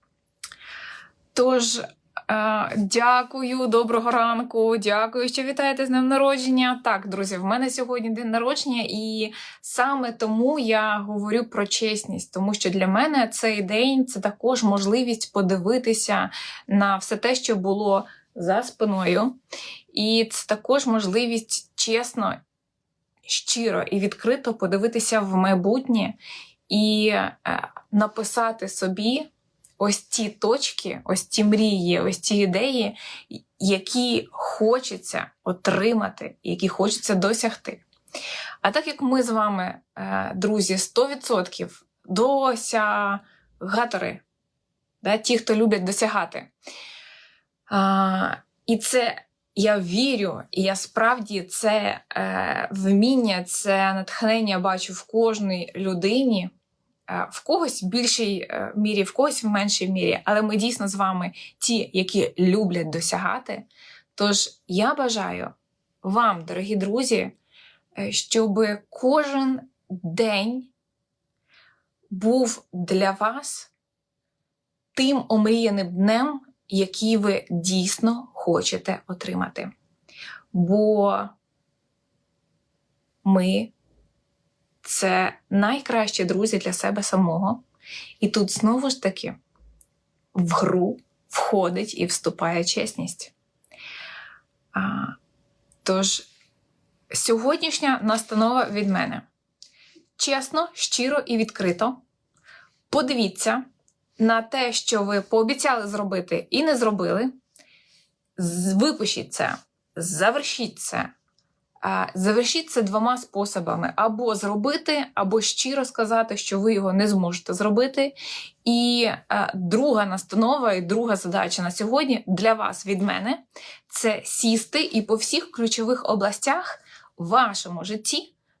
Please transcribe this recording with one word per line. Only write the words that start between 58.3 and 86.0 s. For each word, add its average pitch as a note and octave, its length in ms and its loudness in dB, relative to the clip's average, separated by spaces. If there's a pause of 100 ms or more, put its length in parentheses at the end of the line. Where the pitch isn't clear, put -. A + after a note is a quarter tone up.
е, - 260 -8
мірі, G#3 280 2
в F#3 100 -6
когось C#4 300 0
в A3+ 40 0
меншій G3+ 400 0
мірі, F#3 380 0
але G#3+ 160 2
ми G#3+ 140 0
дійсно G#3+ 320 -2
з G3 80 -4
вами F#3 360 -2 (280)
ті, A3+ 340 -2
які F#3 460 0
люблять F3+ 500 2
досягати. F#3 760 -4 (520)
Тож G3+ 340 0 (180)
я G#3+ 280 2
бажаю G#3+ 540 -4 (540)
вам, F#3+ 420 2
дорогі F#3+ 300 -4
друзі, G3 560 0 (680)
е, G3+ 120 -6
щоби G#3 760 0
кожен C4+ 720 0 (280)
день G#3+ 800 -2 (1400)
був A3+ 640 0
для F#3+ 380 0
вас A3+ 600 -6 (1200)
тим C4+ 340 0
омріяним G#3+ 680 2
днем, A#3 460 2 (260)
який G3 500 0
ви G3+ 320 0
дійсно F#3+ 840 0
хочете - 720 -2
отримати. F#3 640 -6 (800)
Бо G3+ 760 4 (1900)
ми — F#3+ 460 2 (1120)
це F#3 560 0 (120)
найкращі G#3+ 760 2